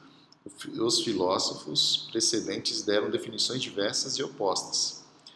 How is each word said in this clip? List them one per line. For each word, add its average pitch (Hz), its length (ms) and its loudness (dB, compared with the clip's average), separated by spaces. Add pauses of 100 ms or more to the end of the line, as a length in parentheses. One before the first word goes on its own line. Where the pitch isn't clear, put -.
(420)
o - 60 -16
fi-, - 320 -8
os 113 220 2
filósofos 92 1080 2
precedentes - 720 0
deram 107 280 2
definições 117 500 -2
diversas 113 540 -2
e 131 80 -2
opostas, - 840 -2 (320)